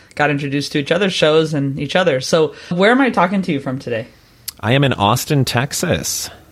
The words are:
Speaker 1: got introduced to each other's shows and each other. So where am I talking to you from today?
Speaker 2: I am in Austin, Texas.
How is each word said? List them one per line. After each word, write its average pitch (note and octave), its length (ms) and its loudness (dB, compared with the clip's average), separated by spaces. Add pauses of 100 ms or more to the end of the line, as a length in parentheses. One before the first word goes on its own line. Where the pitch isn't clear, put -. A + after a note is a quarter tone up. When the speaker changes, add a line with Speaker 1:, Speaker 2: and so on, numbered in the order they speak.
(140)
Speaker 1:
got D3 160 0
introduced C#3+ 440 -4
to D#3 60 -2
each C#3+ 120 -4
other's F#3 220 2
shows D#3 420 2
and C#3 240 -2
each C#3+ 160 -6
other. E3 260 2
So D#3 320 0 (160)
where F#3+ 220 2
am C4 100 4
I B3+ 80 2
talking F#3+ 320 2
to F3+ 100 -4
you C#3 80 -2
from C3 200 -6
today? A#2 280 -6 (520)
Speaker 2:
I A2 140 0
am C#3 100 4
in B2+ 100 2
Austin, B2+ 500 2
Texas. - 840 -2 (220)